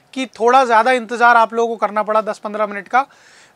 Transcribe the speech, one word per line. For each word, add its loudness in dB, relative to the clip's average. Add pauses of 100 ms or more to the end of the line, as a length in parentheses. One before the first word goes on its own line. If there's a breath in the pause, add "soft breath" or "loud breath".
(140 soft breath)
कि -6
थोड़ा 2
ज़्यादा 2
इंतज़ार 2
आप 2
लोगों -2
को -
करना -4
पड़ा -2
दस -6
पन्द्रह -8
मिनट -12
का। 0 (500 soft breath)